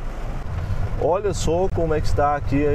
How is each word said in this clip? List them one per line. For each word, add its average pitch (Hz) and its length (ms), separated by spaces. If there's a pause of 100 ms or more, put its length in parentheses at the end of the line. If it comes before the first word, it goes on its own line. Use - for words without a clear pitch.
(1000)
Olha 185 320
só 175 400
como 160 200
é 151 80
que - 60
está 147 280
aqui 143 400